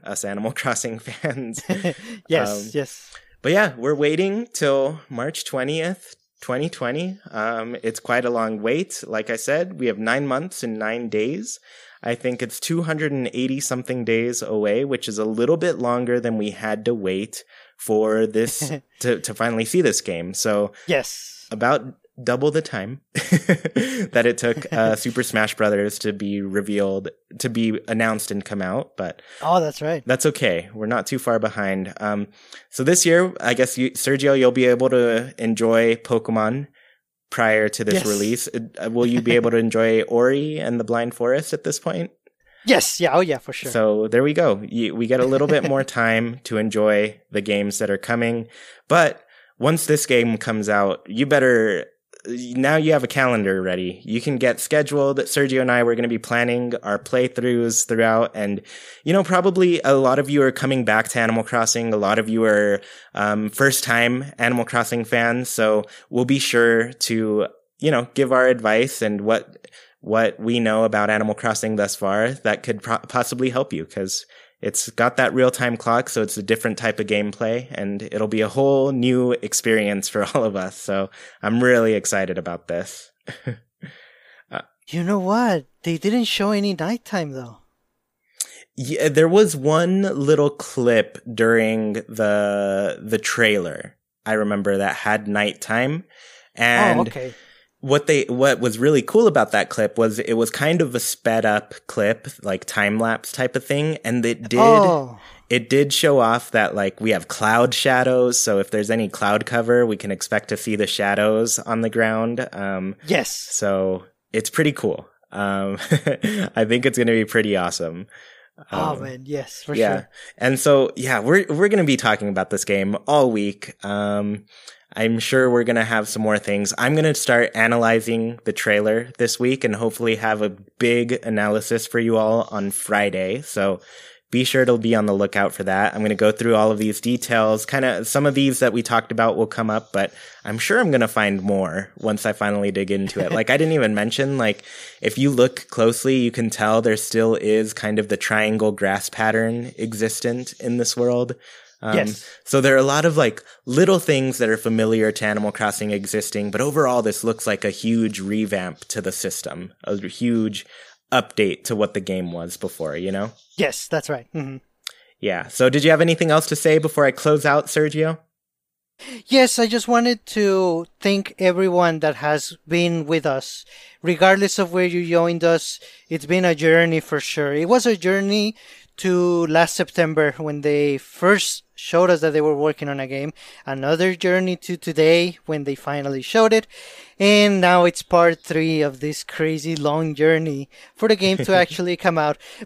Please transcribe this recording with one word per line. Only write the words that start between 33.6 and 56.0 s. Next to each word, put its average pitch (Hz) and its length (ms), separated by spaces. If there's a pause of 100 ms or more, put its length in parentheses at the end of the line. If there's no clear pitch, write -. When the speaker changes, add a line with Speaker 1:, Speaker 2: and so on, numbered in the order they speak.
Speaker 1:
you, 127 140
Sergio, 139 460
you'll 127 140
be 127 140
able 123 240
to 120 520
enjoy 113 540
Pokemon 113 720 (600)
prior 110 400
to 113 140
this 104 100
Speaker 2:
Yes. 101 120
Speaker 1:
release. 104 480
Uh, 113 360
will 120 160
you 120 160
be 117 140
able 117 160
to 117 40
Speaker 2:
<laughs> 113 120
Speaker 1:
enjoy 113 340
Ori 139 560
and 120 200
the 113 60
Blind 117 300
Forest 131 400
at - 100
this - 140
point? - 320 (560)
Speaker 2:
Yes. - 340
Yeah. 151 140
Oh, 170 60
yeah, 156 180
for - 160
sure. - 180
Speaker 1:
So 110 360
there 120 140
we 147 120
go. 143 340
You, 110 260
we 117 120
get 127 140
a 127 60
little 135 200
bit 147 200
more 135 180
Speaker 2:
<laughs> 120 180
Speaker 1:
time 117 420
to 110 140
enjoy 107 600 (120)
the 104 100
games 101 380
that 107 100
are 98 80
coming. 117 520 (400)
But 160 360 (340)
once 156 280
this 151 180
game 117 320
comes 107 320
out, 101 400
you 113 160
better, 123 640 (400)
now 123 500
you 156 160
have 147 100
a 123 60
calendar 107 540
ready. 92 420
You 110 160
can 139 160
get 120 240
scheduled. 139 600
Sergio 131 420
and 127 100
I, 123 100
we're 117 120
gonna 120 120